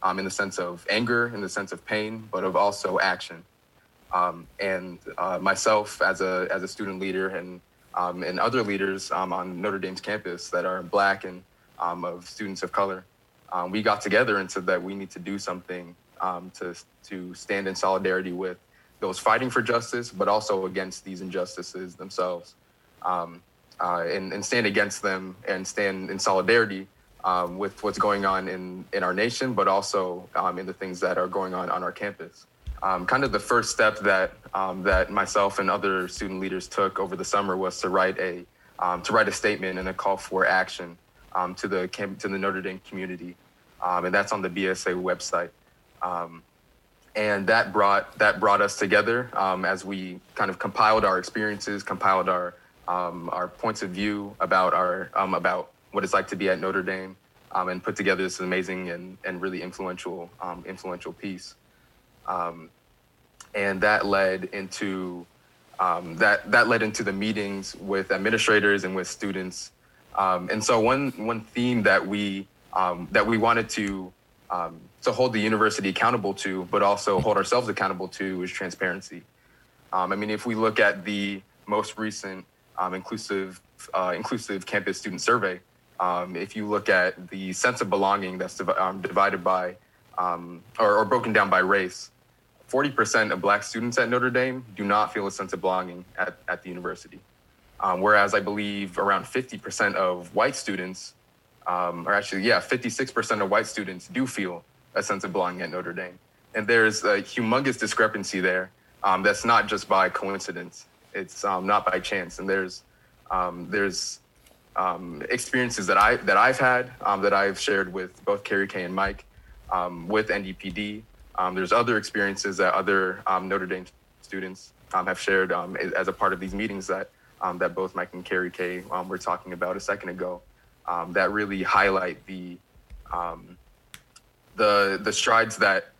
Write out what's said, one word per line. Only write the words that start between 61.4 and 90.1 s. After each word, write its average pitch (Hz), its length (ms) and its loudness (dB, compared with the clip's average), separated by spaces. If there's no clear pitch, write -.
Um, 85 420 -4
and 98 280 0
that 104 240 4
led 95 400 2
into, 95 800 -6
um, 87 380 0
that, 104 340 4
that 120 160 6
led 113 160 4
into 107 220 -2
the 101 80 0
meetings 98 640 -4
with 98 340 -2
administrators 101 720 4
and 92 120 -2
with 92 100 -2
students. 95 640 -8
Um, 92 340 2
and 110 140 0
so 120 160 4
one, 131 380 2
one 110 240 -2
theme 123 420 0
that 98 200 6
we, 98 440 -2
um, 90 400 0
that 104 120 6
we 113 140 2
wanted 113 320 4
to, 98 420 -4
um, 85 300 -6
to 123 100 2
hold 123 220 2
the 107 60 2
university 107 500 2
accountable 104 420 2
to, 92 380 -4
but 101 120 4
also 101 380 4
hold 107 160 4
ourselves 117 320 2
accountable 95 400 -2
to, 92 340 -4
is 90 80 -6
transparency. 90 720 -6
Um, 92 180 0
I 98 60 0
mean, 104 140 -4
if 107 160 -4
we 117 80 0
look 110 260 2
at 101 240 4
the 101 380 -4
most 104 320 -2
recent, 101 480 -8
um, 92 160 -2
inclusive, 95 640 -6
uh, 92 240 0
inclusive 101 480 -6
campus 98 340 -2
student 90 220 -8
survey, 101 400 2
um, 90 340 0
if 95 220 -6
you 107 100 -4
look 104 220 0
at 92 400 2
the 95 240 -8
sense 123 300 0
of 104 80 -2
belonging 98 480 2
that's 92 180 -6
divi-, 92 220 -2
um, 92 240 0
divided 95 420 2
by, 90 320 0